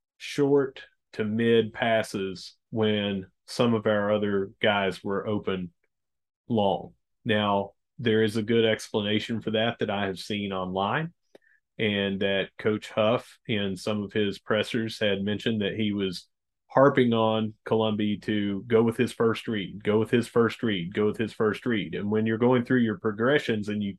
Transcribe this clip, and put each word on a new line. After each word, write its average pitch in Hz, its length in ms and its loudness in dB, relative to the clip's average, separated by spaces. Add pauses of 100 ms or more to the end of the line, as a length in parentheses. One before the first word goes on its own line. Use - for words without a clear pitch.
(180)
short 139 640 0 (320)
to 110 100 -4
mid 113 500 2
passes 107 800 -2 (140)
when 104 580 0 (180)
some 120 280 0
of 110 140 0
our 104 240 2
other 101 400 0 (100)
guys 101 420 0
were 98 220 -4
open 95 460 -4 (800)
long. 101 440 0 (300)
Now, 104 480 2 (280)
there 110 240 4
is 107 120 0
a 113 80 -2
good 113 220 4
explanation 107 760 -2
for 110 100 -6
that 110 280 0
that 107 100 -2
I 101 180 -2
have 95 120 -6
seen 101 320 -6
online, 98 640 -2 (640)
and 98 400 0
that 98 300 0 (100)
Coach 107 300 -2
Huff 113 580 0
in 101 300 -4
some 104 260 -4
of 98 100 -8
his 101 240 -2
pressers 110 640 -2
had 98 220 0
mentioned 104 400 -2
that 92 140 -2
he 107 180 -2
was 95 340 -4 (400)
harping 135 460 6
on 110 400 2 (120)
Colombi 107 520 0
to 101 500 -4
go 113 160 6
with 117 140 2
his 113 160 0
first 113 340 0
read, 104 360 -6
go 104 140 2
with 110 140 0
his 120 160 4
first 117 340 2
read, 98 320 -2
go 107 140 2
with 104 100 0
his 107 160 -4
first 107 320 0
read. 104 300 -2
And 101 160 -6
when 110 140 0
you're 110 120 0
going 120 280 4
through 127 160 2
your 110 160 0
progressions 113 720 0
and 104 120 -2
you 98 180 -4